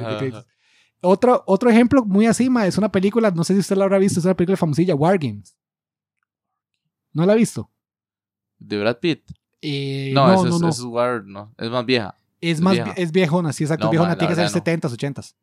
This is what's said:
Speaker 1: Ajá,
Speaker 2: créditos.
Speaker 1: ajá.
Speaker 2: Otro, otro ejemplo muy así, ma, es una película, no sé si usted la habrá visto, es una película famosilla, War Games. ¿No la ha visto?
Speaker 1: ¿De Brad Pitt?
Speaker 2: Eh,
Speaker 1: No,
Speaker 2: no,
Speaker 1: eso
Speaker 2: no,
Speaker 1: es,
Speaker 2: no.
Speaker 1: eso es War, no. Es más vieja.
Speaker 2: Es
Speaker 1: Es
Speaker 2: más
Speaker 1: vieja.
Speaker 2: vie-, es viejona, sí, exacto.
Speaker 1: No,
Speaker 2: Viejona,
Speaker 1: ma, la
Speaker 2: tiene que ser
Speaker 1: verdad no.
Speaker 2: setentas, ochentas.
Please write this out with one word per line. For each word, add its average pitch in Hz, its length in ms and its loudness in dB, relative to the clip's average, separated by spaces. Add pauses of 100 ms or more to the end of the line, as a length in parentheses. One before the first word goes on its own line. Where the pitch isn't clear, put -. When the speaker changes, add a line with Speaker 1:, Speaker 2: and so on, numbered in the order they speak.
Speaker 1:
Ajá, 110 120 -6
Speaker 2:
créditos. 104 240 -8
Speaker 1:
ajá. - 80 -20 (560)
Speaker 2:
Otro, 202 420 4
otro 196 220 2
ejemplo 233 360 4
muy 202 220 2
así, 233 220 2
ma, 240 160 2
es 175 120 -2
una 202 120 0
película, 208 420 0
no 165 120 -2
sé 185 120 0
si 202 40 4
usted 196 160 -2
la 196 80 2
habrá 196 140 2
visto, 196 240 2
es 156 40 -2
una 185 120 2
película 180 180 0
famosilla, 170 400 0
War 165 220 2
Games. 107 400 -8 (1600)
¿No 156 120 0
la 202 80 4
ha - 20 4
visto? 202 340 -2 (880)
Speaker 1:
¿De 104 200 -8
Brad 113 200 -2
Pitt? 165 240 -4 (380)
Speaker 2:
Eh, 139 520 -6
Speaker 1:
No, 139 140 4
Speaker 2:
no, 190 60 6
Speaker 1:
eso 185 160 4
Speaker 2:
no, 170 60 0
Speaker 1:
es, 170 60 0
Speaker 2:
no. 170 80 2
Speaker 1:
eso 127 120 -4
es 123 120 -10
War, 120 320 -2
no. 101 320 -18
Es 113 120 -8
más 123 160 -4
vieja. 117 320 -2 (240)
Speaker 2:
Es 165 160 -2
Speaker 1:
Es 160 40 -4
Speaker 2:
más 190 120 2
Speaker 1:
vieja. - 160 -2
Speaker 2:
vie-, 185 80 -10
es 175 140 -4
viejona, 170 420 0
sí, - 100 -6
exacto. 147 240 -2
Speaker 1:
No, - 40 0
Speaker 2:
Viejona, 165 180 2
Speaker 1:
ma, 170 60 -2
la - 40 -4
Speaker 2:
tiene - 120 -2
que - 40 -2
ser - 80 0
Speaker 1:
verdad 104 80 -2
no. - 100 -4
Speaker 2:
setentas, 160 320 -4
ochentas. 135 500 -10